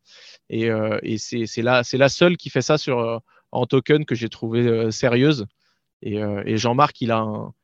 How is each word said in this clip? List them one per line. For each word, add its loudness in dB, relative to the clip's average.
Et, 0
euh, -2
et -4
c'est, -6
c'est -6
la, 2
c'est -4
la 6
seule 2
qui -14
fait 0
ça 2
sur, -2
euh, -2
en -2
token 2
que -4
j'ai -4
trouvé, -2
euh, 2
sérieuse. 2
Et, -4
euh, -4
et 0
Jean-Marc, 0
il -2
a 0
un -8